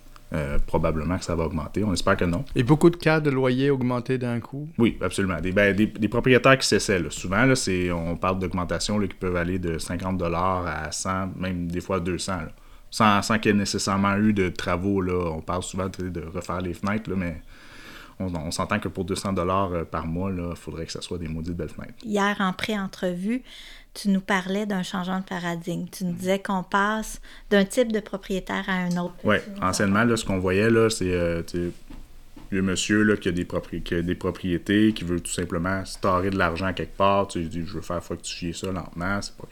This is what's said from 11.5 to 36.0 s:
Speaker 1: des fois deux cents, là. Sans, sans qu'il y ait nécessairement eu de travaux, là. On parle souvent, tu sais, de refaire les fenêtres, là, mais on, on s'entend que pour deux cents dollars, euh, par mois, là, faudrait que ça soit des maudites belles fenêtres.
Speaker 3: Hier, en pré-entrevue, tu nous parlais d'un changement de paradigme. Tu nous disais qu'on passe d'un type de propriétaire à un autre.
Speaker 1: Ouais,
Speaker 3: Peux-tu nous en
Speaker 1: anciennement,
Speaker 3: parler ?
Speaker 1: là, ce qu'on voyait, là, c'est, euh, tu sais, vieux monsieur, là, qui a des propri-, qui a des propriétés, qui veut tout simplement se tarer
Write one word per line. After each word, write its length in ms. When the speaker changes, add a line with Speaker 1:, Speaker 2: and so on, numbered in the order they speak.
Speaker 1:
des 160
fois 180
deux 200
cents, 180
là. 140
Sans, 320
sans 160
qu'il 140
y 20
ait 20
nécessairement 600
eu 140
de 180
travaux, 520
là. 300
On 100
parle 220
souvent, 260
tu 140
sais, 80
de 100
refaire 400
les 140
fenêtres, 340
là, 60
mais 260
on, 160
on 160
s'entend 260
que 100
pour 180
deux 100
cents 180
dollars, 400
euh, 100
par 220
mois, 240
là, 240
faudrait 320
que 60
ça 100
soit 160
des 100
maudites 300
belles 120
fenêtres. 340
Speaker 3:
Hier, 360
en 140
pré-entrevue, 880
tu 140
nous 120
parlais 460
d'un 160
changement 360
de 60
paradigme. 640
Tu 140
nous 80
disais 240
qu'on 240
passe 580
d'un 160
type 260
de 80
propriétaire 680
à 60
un 240
autre. 260
Speaker 1:
Ouais, 160
Speaker 3:
Peux-tu 180
nous 80
en 40
Speaker 1:
anciennement, 260
Speaker 3:
parler ? 160
Speaker 1:
là, 60
ce 80
qu'on 120
voyait, 320
là, 220
c'est, 200
euh, 300
tu 160
sais, 140
vieux 100
monsieur, 420
là, 140
qui 120
a 20
des 140
propri-, 360
qui 140
a 60
des 140
propriétés, 800
qui 100
veut 160
tout 120
simplement 540
se 120
tarer 320